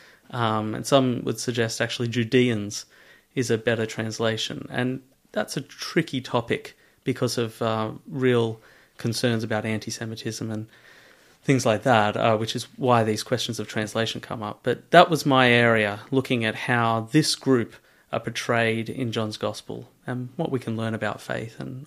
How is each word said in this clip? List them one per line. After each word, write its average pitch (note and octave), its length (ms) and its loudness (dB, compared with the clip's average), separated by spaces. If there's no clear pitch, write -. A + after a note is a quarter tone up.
um, A2 460 0
and B2 100 -8
some C3 380 4
would A#2 160 -4
suggest A#2 400 -2
actually A#2+ 260 -2
Judeans A#2 800 0
is B2 160 -2
a A#2 80 2
better A2+ 280 0
translation. A2 840 -4
And B2+ 320 -4
that's - 240 -4
a D3 60 -6
tricky - 580 -4
topic - 560 -4
because B2+ 360 -2
of, A2+ 220 -4
uh, A2+ 300 -2
real B2 540 2
concerns A#2 440 0
about G#2+ 220 -2
anti-Semitism A2 880 -6
and A2 160 -8
things C3 240 2
like G#2+ 160 2
that, G#2+ 340 4
uh, A2+ 200 4
which A2+ 180 -2
is B2 220 -8
why A#2+ 260 4
these G#2+ 220 0
questions A#2+ 340 -4
of G#2 80 -6
translation A2 540 -4
come - 240 -8
up. - 180 -10
But - 300 -4
that F3 180 10
was D#3 160 0
my C3 240 6
area, A2+ 500 4
looking B2+ 320 0
at A2 100 -2
how A2+ 560 0
this D#3 240 2
group B2 400 0
are A#2 80 0
portrayed A2+ 680 0
in B2+ 220 -4
John's G#2+ 280 -4
Gospel A2 500 -6
and B2 300 -6
what - 160 -4
we B2+ 80 0
can A2+ 160 -6
learn A2+ 180 -4
about G#2+ 260 -4
faith - 380 -8
and C3 280 -12